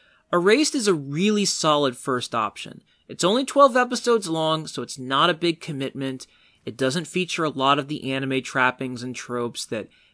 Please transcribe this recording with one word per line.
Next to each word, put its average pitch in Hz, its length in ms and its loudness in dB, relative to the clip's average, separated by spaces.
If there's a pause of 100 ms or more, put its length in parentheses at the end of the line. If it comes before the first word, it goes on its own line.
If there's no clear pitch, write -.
(320)
Erased 214 440 4
is 220 100 0
a 190 80 4
really 175 500 2
solid 147 520 2
first - 360 -4
option. - 500 -6 (260)
It's - 160 -4
only 233 200 2
twelve 269 320 6
episodes 240 520 0
long, 160 400 0
so - 140 -8
it's 120 160 -10
not 135 320 2
a 170 40 0
big 165 260 -2
commitment. 135 680 -6 (360)
It 110 120 -10
doesn't 139 320 0
feature 175 340 -2
a 151 80 0
lot 135 300 2
of 139 80 -10
the 135 240 -6
anime 135 300 -2
trappings 127 600 -2
and 123 140 -8
tropes 120 500 -6
that 110 220 -8 (260)